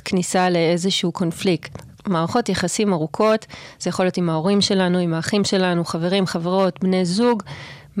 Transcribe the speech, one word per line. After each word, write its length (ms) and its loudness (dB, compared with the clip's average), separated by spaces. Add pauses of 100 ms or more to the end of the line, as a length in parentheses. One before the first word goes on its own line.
כניסה 440 0
לאיזשהו 640 0
קונפליקט. 680 -2 (260)
מערכות 420 0
יחסים 440 0
ארוכות, 520 0 (340)
זה 100 -4
יכול 160 0
להיות 120 0
עם 120 0
ההורים 320 2
שלנו, 360 2
עם 160 0
האחים 300 0
שלנו, 420 0
חברים, 400 0
חברות, 540 0
בני 260 0
זוג, 380 2 (580)